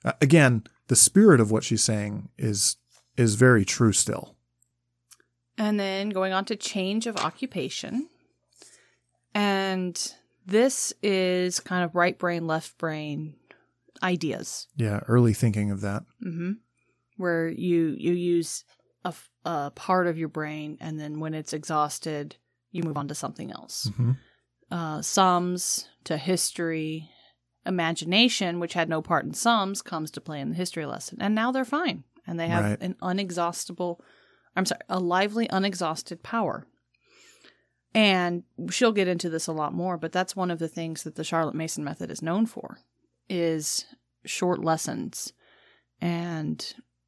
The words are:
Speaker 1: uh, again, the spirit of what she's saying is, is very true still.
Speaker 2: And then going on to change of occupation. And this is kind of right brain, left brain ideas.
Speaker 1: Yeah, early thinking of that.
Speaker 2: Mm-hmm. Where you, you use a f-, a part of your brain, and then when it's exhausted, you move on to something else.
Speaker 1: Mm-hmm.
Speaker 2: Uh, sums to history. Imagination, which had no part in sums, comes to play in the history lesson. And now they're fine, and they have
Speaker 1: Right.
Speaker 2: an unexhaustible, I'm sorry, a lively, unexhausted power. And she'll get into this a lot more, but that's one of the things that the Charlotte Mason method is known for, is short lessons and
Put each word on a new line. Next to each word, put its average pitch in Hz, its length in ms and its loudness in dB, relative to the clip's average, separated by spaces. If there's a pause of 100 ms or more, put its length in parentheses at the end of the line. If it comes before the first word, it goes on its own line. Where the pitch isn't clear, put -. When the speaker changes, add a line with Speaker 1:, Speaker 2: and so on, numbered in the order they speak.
Speaker 1:
uh, 120 160 0
again, 135 440 8 (240)
the 123 80 2
spirit 196 420 10
of 107 140 6
what 110 100 2
she's - 220 0
saying 104 520 -2
is, 104 400 0 (400)
is 110 200 4
very 123 280 8
true 113 280 4
still. - 420 -2 (1200)
Speaker 2:
And 214 220 0
then 196 300 -2
going 190 240 0
on 190 140 0
to 220 100 -4
change 208 500 -2
of 220 100 -6
occupation. 170 920 -6 (1300)
And 190 800 0 (320)
this 233 560 2
is 180 580 0
kind 180 240 -2
of 170 100 -4
right 180 240 2
brain, 170 280 -2
left 160 320 -4
brain 156 560 -6 (680)
ideas. 170 640 -2 (100)
Speaker 1:
Yeah, 104 300 0
early 117 280 6
thinking 104 360 2
of 101 120 -4
that. 101 220 -2 (200)
Speaker 2:
Mm-hmm. 175 280 -4 (640)
Where 170 300 0
you, 165 500 2
you 175 160 0
use 175 500 0 (400)
a 185 40 -4
f-, - 220 -14 (140)
a 147 280 -4
part 185 340 2
of 165 100 0
your 160 120 -4
brain, 151 520 -8
and 156 180 -8
then 151 220 -8
when 156 140 -6
it's 156 180 -8
exhausted, 151 840 -4 (360)
you 170 100 -4
move 156 140 -2
on 143 120 -4
to 147 60 -10
something - 380 -10
else. - 380 -8
Speaker 1:
Mm-hmm. 120 220 2 (580)
Speaker 2:
Uh, 160 320 -6
sums 180 840 2 (160)
to 156 120 -4
history. 160 920 -2 (560)
Imagination, 175 920 2
which 170 120 -4
had 165 160 0
no 160 140 -2
part 160 240 0
in 156 80 -8
sums, 202 480 0
comes 156 300 -8
to - 100 -12
play 151 180 -10
in 143 80 -6
the 160 60 -4
history 165 320 -6
lesson. - 340 -10
And 208 140 0
now 226 180 0
they're 254 140 -2
fine, 285 380 -4 (240)
and 170 100 -6
they 165 100 -2
have 170 160 2
Speaker 1:
Right. 104 180 -2
Speaker 2:
an 180 200 -6
unexhaustible, 175 960 -4 (540)
I'm 185 120 0
sorry, - 220 -4
a 185 120 -2
lively, 202 480 0
unexhausted 180 760 -4
power. - 440 -4 (1300)
And 180 500 2 (260)
she'll 226 220 4
get 196 160 2
into 175 220 -2
this 160 160 -4
a 170 60 -4
lot 151 200 -4
more, 175 240 -2
but 160 160 -6
that's 185 240 -2
one 180 140 -2
of 165 80 -4
the 165 100 -4
things 165 340 -8
that 156 140 -12
the 156 80 -6
Charlotte 165 300 0
Mason 160 280 -6
method 160 280 -8
is - 120 -12
known 185 240 0
for, - 320 -10 (500)
is 165 580 -2 (380)
short - 380 -2
lessons - 680 -4 (680)
and 170 760 -4 (340)